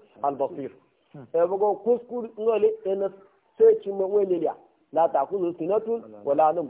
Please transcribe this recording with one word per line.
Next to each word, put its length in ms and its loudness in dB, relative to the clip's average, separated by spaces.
al 140 -2
basir 360 -6
eh 140 2
bugo 280 0
kuskur 540 -4
ngole 340 0
ena 260 -2
sai 240 8
ci 100 -8
ma 140 -2
wele 360 0
ya 140 -2
la 160 4
ta'khudhu 480 -2
sinatun 460 -2
wa 100 2
la 180 4
nawm 160 -4